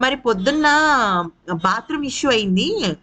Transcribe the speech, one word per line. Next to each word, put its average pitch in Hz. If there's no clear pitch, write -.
మరి 269
పొద్దున్న 254
బాత్రూమ్ 226
ఇష్యూ 269
అయింది, 214